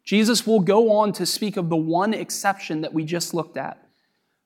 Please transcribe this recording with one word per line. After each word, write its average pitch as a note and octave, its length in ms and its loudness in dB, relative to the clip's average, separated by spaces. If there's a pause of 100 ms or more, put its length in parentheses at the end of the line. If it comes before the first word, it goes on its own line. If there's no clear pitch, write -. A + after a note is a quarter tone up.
Jesus G#3+ 420 2
will A3 140 4
go G#3 320 4
on G#3 220 4
to F3 120 -4
speak - 300 -4
of F3+ 120 -2
the E3+ 80 0
one E3+ 380 0
exception F#3 680 -4
that D#3 120 -6
we D#3+ 100 -2
just E3+ 300 -4
looked D#3+ 220 -4
at. - 300 -10 (600)